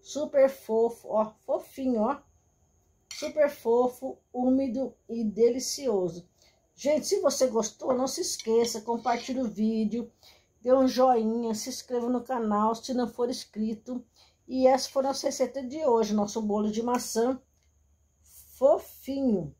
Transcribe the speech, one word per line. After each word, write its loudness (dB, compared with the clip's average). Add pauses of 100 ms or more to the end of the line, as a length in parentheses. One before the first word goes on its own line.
Super 2
fofo, -2
ó, 0 (140)
fofinho, -2
ó. 0 (920)
Super 0
fofo, 0 (160)
úmido 0 (140)
e -6
delicioso. 0 (480)
Gente, 0
se 0
você 2
gostou, -2
não 0
se -6
esqueça, 0
compartilhe -4
o -2
vídeo, -2 (480)
dê 2
um 6
joinha, 2
se -6
inscreva -6
no -2
canal 0
se -8
não 0
for -4
inscrito. -8 (440)
E 0
essa 6
foi -2
a 0
nossa -4
receita -4
de -6
hoje, 2
nosso -2
bolo 0
de -4
maçã -2 (1160)
fofinho 0